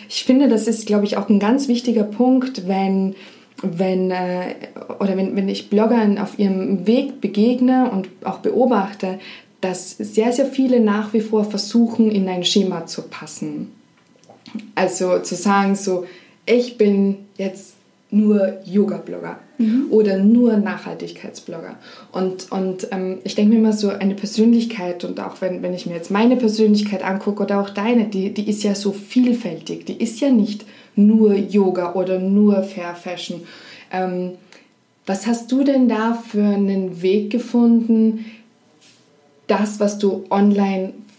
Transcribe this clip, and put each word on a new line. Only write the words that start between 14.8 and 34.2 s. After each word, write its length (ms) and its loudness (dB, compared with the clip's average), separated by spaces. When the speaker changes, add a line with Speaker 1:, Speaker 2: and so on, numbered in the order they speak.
Speaker 1:
zu 160 -6
sagen 400 2
so, 300 -2
ich 320 0
bin 400 2
jetzt 360 -10
nur 540 2
Yoga-Blogger, 760 -4
Speaker 2:
Mhm. 300 2
Speaker 1:
oder 300 4
nur 380 4
Nachhaltigkeitsblogger. 1160 -8
Und, 400 -4
und, 400 -4
ähm, 320 -6
ich 120 -8
denke 180 6
mir 60 6
immer 140 4
so, 160 0
eine 260 -2
Persönlichkeit, 880 0
und 160 -8
auch 220 -10
wenn, 220 -4
wenn 100 -4
ich 120 -10
mir 100 -6
jetzt 160 -10
meine 240 4
Persönlichkeit 680 2
angucke 400 -4
oder 180 0
auch 100 -6
deine, 340 0
die, 280 -4
die 160 -4
ist 140 -4
ja 120 0
so 160 -4
vielfältig. 960 -2
Die 160 -10
ist 180 -4
ja 100 0
nicht 360 2
nur 400 6
Yoga 580 0
oder 260 0
nur 440 4
Fair 320 -10
Fashion. 460 -12
Ähm, 400 -4